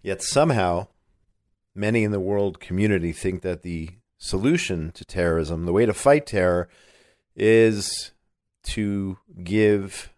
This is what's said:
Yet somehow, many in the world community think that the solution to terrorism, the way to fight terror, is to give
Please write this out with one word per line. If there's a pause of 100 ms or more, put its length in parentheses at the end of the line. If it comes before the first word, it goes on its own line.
Yet
somehow, (880)
many
in
the
world
community
think
that
the (280)
solution
to
terrorism,
the
way
to
fight
terror, (680)
is (540)
to (260)
give